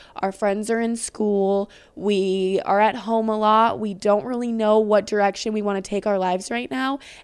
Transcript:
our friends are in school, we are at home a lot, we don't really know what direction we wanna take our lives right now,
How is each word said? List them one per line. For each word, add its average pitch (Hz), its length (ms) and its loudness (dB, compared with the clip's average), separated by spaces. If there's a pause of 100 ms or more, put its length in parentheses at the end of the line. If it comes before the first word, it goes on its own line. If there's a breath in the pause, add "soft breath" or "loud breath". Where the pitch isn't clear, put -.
(160 loud breath)
our 196 140 -4
friends 208 400 -2
are 226 100 0
in 233 140 -2
school, 202 720 0 (280 loud breath)
we 190 680 0
are 196 160 2
at 220 140 4
home 220 340 -2
a 214 100 0
lot, 214 420 4
we 208 140 -4
don't 202 300 2
really 240 280 -4
know 220 260 4
what 214 280 4
direction 208 460 -2
we 214 80 -2
wanna 202 220 -2
take 202 240 -4
our 202 120 0
lives 185 320 -2
right 240 200 -6
now, 269 280 -4 (260 loud breath)